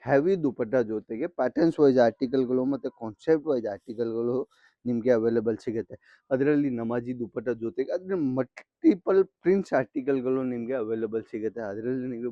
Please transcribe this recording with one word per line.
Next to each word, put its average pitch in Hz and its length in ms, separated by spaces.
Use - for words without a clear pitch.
ಹೆವಿ 151 400
ದುಪಟ್ಟ 123 320
ಜೊತೆಗೆ 113 520
ಪ್ಯಾಟರ್ನ್ಸ್ - 520
ವೈಸ್ 139 180
ಆರ್ಟಿಕಲ್‌ಗಳು 127 680
ಮತ್ತೆ 135 240
ಕಾನ್ಸೆಪ್ಟ್ 139 580
ವೈಸ್ 123 180
ಆರ್ಟಿಕಲ್‌ಗಳು 117 720
ನಿಮ್ಗೆ 120 260
ಅವೈಲೇಬಲ್ 113 460
ಸಿಗುತ್ತೆ. - 380
ಅದರಲ್ಲಿ 143 400
ನಮಾಜಿ 120 500
ದುಪಟ್ಟ 117 300
ಜೊತೆಗೆ 113 420
ಅದ್ರ 185 240
ಮಲ್ಟಿಪಲ್ 190 920
ಪ್ರಿಂಟ್ಸ್ 185 320
ಆರ್ಟಿಕಲ್‌ಗಳು 131 680
ನಿಮ್ಗೆ 123 300
ಅವೈಲೇಬಲ್ 110 500
ಸಿಗುತ್ತೆ. 110 380
ಅದರಲ್ಲಿ 113 460
ನಿಮ್ಗೆ 120 240